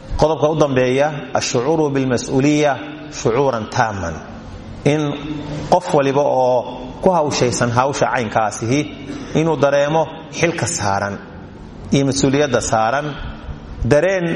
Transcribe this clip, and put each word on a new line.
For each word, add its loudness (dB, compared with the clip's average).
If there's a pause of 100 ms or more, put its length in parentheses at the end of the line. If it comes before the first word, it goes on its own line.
(180)
Qodobka 2
u 0
dambeeya, 4 (260)
ashucuuru 2
bilmas-uuliya 2 (400)
shucuuran 0
taaman. 0 (720)
In 2 (680)
qof 4
waliba 4
oo 4 (420)
ku 0
hawshaysan 0
hawsha 2
caynkaasihi 0 (560)
inuu 2
dareemo 2 (300)
xilka -2
saaran -2 (760)
iyo 4
mas-uuliyadda 2
saaran, 2 (760)
dareen 4 (100)